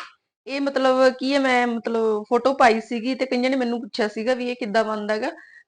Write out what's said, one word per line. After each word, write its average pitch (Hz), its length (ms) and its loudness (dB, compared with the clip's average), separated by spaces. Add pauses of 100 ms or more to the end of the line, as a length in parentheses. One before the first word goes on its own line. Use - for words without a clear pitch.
(480)
ਇਹ 277 140 -4
ਮਤਲਬ 262 360 2 (200)
ਕੀ 262 160 -2
ਹੈ, 277 60 2
ਮੈਂ 254 280 2
ਮਤਲਬ 226 640 -2
ਫੋਟੋ 247 260 2
ਪਾਈ 226 260 6
ਸੀਗੀ 240 340 -4
ਤੇ 254 100 -2
ਕਈਆਂ 247 240 0
ਨੇ 269 80 0
ਮੈਨੂੰ 240 240 -2
ਪੁੱਛਿਆ 214 280 -2
ਸੀਗਾ 220 240 -2
ਵੀ 247 160 -4
ਇਹ 247 60 -4
ਕਿੱਦਾਂ 220 300 0
ਬਣਦਾ 214 320 -4
ਗਾ। 254 140 -4 (360)